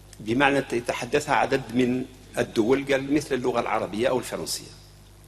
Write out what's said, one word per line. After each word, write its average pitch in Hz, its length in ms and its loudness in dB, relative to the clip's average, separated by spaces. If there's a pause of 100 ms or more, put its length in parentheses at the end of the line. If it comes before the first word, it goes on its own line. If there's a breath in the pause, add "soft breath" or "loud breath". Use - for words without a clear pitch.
(200)
بمعنى 135 380 2
يتحدثها 123 760 -2
عدد 120 260 2 (120)
من 127 320 2 (320)
الدول، 127 540 2
قال 135 220 0
مثل 143 220 0
اللغة 123 240 0
العربية 107 500 0
أو 127 100 2
الفرنسية. - 520 -8 (560)